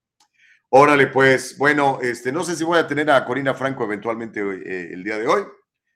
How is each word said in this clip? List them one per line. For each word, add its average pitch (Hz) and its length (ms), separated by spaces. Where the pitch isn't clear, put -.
Órale, 143 360
pues, 131 500
bueno, 139 460
este, 123 300
no 170 100
sé 165 140
si 156 80
voy 170 140
a 147 80
tener 147 240
a 135 140
Corina 131 300
Franco 131 300
eventualmente 107 580
hoy, 98 240
eh, 90 260
el 92 120
día 107 120
de 113 120
hoy. 202 140